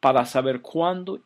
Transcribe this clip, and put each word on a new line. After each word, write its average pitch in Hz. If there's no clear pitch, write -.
para 131
saber 131
cuándo 180